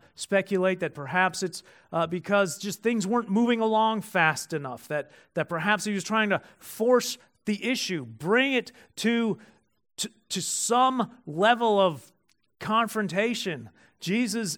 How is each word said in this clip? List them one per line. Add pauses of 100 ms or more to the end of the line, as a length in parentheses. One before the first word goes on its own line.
(140)
speculate
that
perhaps
it's, (300)
uh,
because
just
things
weren't
moving
along
fast
enough,
that, (240)
that
perhaps
he
was
trying
to (180)
force (260)
the
issue,
bring
it (240)
to, (600)
to, (220)
to
some (160)
level
of (460)
confrontation. (320)
Jesus